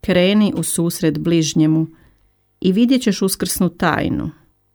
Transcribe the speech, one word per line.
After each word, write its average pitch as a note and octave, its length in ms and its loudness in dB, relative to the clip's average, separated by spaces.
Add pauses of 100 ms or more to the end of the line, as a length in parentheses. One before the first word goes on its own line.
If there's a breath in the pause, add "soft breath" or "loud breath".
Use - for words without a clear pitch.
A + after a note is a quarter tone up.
Kreni G3 560 2
u E3+ 60 -4
susret E3 560 -2
bližnjemu D#3+ 680 2 (760 soft breath)
i F#3 120 0
vidjet B3 300 2
ćeš G3+ 200 -2
uskrsnu F#3 460 -2
tajnu, - 640 -4 (440)